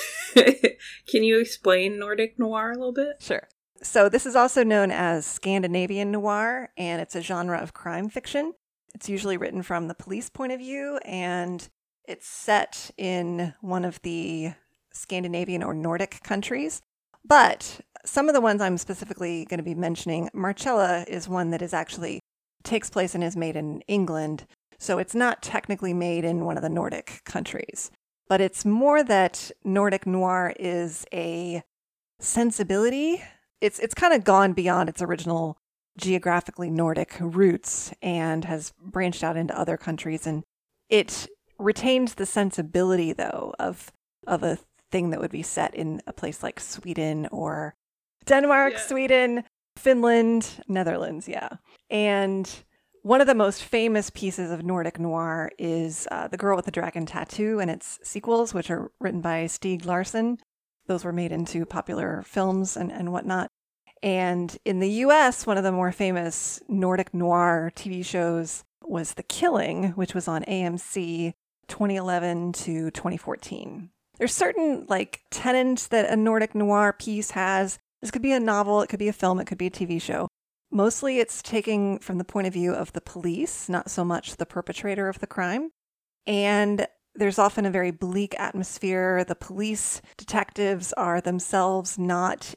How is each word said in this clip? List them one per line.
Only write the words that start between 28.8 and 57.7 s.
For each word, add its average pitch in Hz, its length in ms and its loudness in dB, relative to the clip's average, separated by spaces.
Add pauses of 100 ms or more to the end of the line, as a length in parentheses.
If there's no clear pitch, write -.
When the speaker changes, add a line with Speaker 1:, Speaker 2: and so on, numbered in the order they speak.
Speaker 2:
that 196 480 2 (100)
Nordic 196 420 2
noir 185 540 2
is 175 560 -4
a 170 480 -4 (560)
sensibility. 240 1040 0 (380)
It's, - 180 0
it's - 160 -4
kinda 339 240 6
gone 196 340 6
beyond 175 360 2
its 160 120 -8
original 165 560 -2 (420)
geographically 175 720 0
Nordic 165 500 0
roots 175 800 2
and 165 440 -2
has 156 360 -6
branched 185 420 -4
out 165 140 -2
into 165 220 -2
other 165 180 0
countries. 160 500 -6
And 160 180 -4 (440)
it - 380 2 (320)
retains 240 560 2
the 196 100 -6
sensibility, 180 880 2
though, - 460 -6
of, - 320 -6 (360)
of 185 160 0
a 165 160 0 (320)
thing 175 200 0
that 160 100 -2
would 165 120 -4
be 156 100 -6
set - 320 -2
in 160 320 -6
a - 60 -10
place - 300 -8
like - 180 -8
Sweden 156 720 -6
or 151 420 -6 (500)
Denmark, 277 500 6
Speaker 1:
Yeah. 220 40 -6
Speaker 2:
Sweden, 254 640 4 (320)
Finland, 233 920 4
Netherlands, 175 600 -2
yeah. - 200 -8 (420)
And 196 580 2 (540)
one 247 180 6
of 277 60 6
the 269 80 6
most 202 300 2
famous 220 460 2
pieces 185 400 -6
of 170 140 -4
Nordic 175 340 -2
noir 165 600 -2
is, 165 520 -2
uh, 165 180 -4
*The 185 100 -8
Girl 196 180 2
with 180 100 -4
the 196 40 -4
Dragon 170 340 -4
Tattoo* 214 540 -4
and 180 120 0